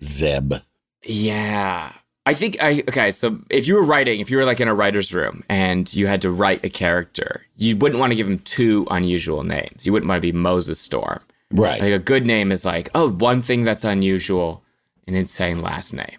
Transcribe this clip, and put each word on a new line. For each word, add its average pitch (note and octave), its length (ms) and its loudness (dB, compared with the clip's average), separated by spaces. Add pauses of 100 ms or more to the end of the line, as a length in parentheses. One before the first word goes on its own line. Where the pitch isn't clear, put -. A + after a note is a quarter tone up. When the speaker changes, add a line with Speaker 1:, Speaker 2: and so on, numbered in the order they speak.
Speaker 1:
Zeb. C#2 520 -2 (480)
Speaker 2:
Yeah. G#2 880 -4 (320)
I C#3+ 80 2
think F#3+ 280 -2
I, D3 280 2
okay, A2+ 220 2
so A2 280 -2 (100)
if C3+ 180 2
you F#3+ 80 4
were G3+ 80 6
writing, C3+ 360 2
if G#2+ 100 -6
you C3 80 0
were, C3+ 80 4
like, B2 140 2
in A#2 80 2
a A2 80 2
writer's G2+ 380 0
room D#2+ 340 -2
and F#2 460 0
you G2+ 140 0
had G2 160 0
to F#2 60 0
write F#2+ 360 0
a F#2+ 40 -4
character, - 760 -4 (100)
you A2 220 0
wouldn't B2 240 2
wanna B2 140 2
give G#2+ 120 0
him F#2+ 120 0
two A2 520 2
unusual F2 520 0
names. - 420 -6
You F#2+ 80 2
wouldn't G#2+ 160 0
wanna F2+ 120 0
be F2 120 0
Moses F2 460 0
Storm. - 420 -6 (280)
Speaker 1:
Right. G#2 320 2
Speaker 2:
Like, G2+ 120 2
a G2 60 2
good C3 260 2
name G#2+ 260 2
is F#2 140 -2
like, F2 280 -2
"Oh, D#3 160 2
one A#2+ 320 2
thing A#2+ 220 0
that's A2+ 220 0
unusual F#2+ 800 0 (420)
and F#2 80 -4
insane F2 460 -2
last D#2+ 320 -6
name." - 260 -12